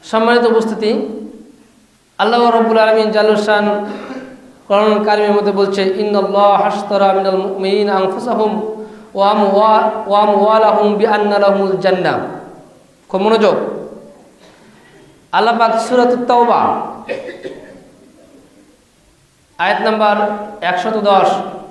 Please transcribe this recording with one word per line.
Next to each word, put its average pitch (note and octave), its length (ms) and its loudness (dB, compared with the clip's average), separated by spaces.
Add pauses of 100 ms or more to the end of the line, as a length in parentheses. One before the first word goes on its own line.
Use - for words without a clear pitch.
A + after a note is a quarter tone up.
সম্মানিত A#3 480 2
উপস্থিতি, A3 680 -2 (960)
আল্লাহ A#3+ 320 2
রাব্বুল A3+ 280 2
আলামিন A3 340 2
জাল্লু G#3+ 240 2
শান G#3 500 0 (800)
কোরআন G#3 360 2
কারিমের G#3 280 2
মধ্যে G3+ 200 0
বলছে, G3 460 0
"ইন্নাল্লাহা G3+ 580 2
আশতারা G3 580 0
মিনাল F#3+ 240 0
মুমিনিনা G3 580 -2
আনফুসাহুম G#3+ 680 -2 (520)
ওয়া G3 160 2
আমওয়া-, G#3+ 800 2
ওয়া G#3 120 2
আমওয়ালাহুম G#3 760 2
বিআন্না G#3 440 0
লাহুমুল G3 380 2
জান্নাহ।" F3+ 420 0 (920)
খুব F#3 120 -4
মনোযোগ। G#3+ 340 2 (1800)
আল্লাহ A3 260 2
পাক A3+ 220 2
সূরাতুত B3 480 0
তাওবা A#3 540 2 (2750)
আয়াত F#3 240 -2
নাম্বার G#3+ 640 0 (160)
একশত A3 360 -2
দশ G3 360 2 (380)